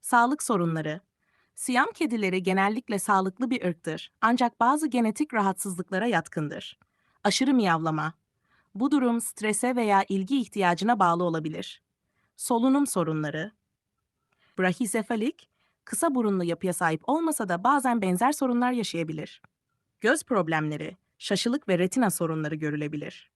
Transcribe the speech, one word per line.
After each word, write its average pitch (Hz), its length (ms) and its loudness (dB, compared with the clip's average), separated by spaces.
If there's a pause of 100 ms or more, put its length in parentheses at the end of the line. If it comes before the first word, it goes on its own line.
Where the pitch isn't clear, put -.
Sağlık 247 420 2
sorunları. 165 580 -2 (540)
Siyam 269 400 0
kedileri 208 480 0
genellikle 196 560 0
sağlıklı 190 520 0
bir 247 140 -2
ırktır, 160 560 -6
ancak 233 400 2
bazı 294 260 2
genetik 240 480 -2
rahatsızlıklara 190 720 -2
yatkındır. 165 720 -4 (460)
Aşırı 262 300 2
miyavlama. 160 600 0 (600)
Bu 247 160 0
durum 247 300 2
strese 220 560 -2
veya 202 320 4
ilgi 196 320 0
ihtiyacına 196 580 0
bağlı 175 260 2
olabilir. 160 580 -6 (540)
Solunum 262 500 2
sorunları. 156 640 -2 (1040)
Brachisefalik, 214 920 -2 (340)
kısa 302 300 -2
burunlu 208 300 2
yapıya 175 280 -2
sahip 160 360 -2
olmasa 302 400 0
da 180 160 -4
bazen 247 380 2
benzer 190 300 2
sorunlar 247 400 0
yaşayabilir. 165 680 -6 (580)
Göz 269 240 2
problemleri, 156 720 -2 (220)
şaşılık 233 500 -2
ve 180 100 2
retina 190 320 2
sorunları 160 440 -2
görülebilir. 151 800 -6